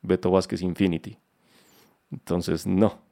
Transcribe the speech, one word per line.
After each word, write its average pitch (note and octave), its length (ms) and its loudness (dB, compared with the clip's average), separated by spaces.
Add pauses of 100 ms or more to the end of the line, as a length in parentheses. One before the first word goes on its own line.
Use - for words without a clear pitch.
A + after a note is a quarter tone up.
Beto F2+ 300 0
Vázquez F#2 300 2
Infinity. F2+ 560 -2 (920)
Entonces, F2 540 -4
no. G2 360 2 (100)